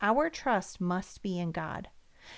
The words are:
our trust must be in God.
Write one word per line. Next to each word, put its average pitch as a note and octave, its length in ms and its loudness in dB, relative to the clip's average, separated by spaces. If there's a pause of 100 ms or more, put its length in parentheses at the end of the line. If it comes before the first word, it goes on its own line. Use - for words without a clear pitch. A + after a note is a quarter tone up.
our B3+ 280 4
trust A3 520 0
must F3+ 420 -2
be F#3 160 0
in E3+ 140 -2
God. - 340 -6 (500)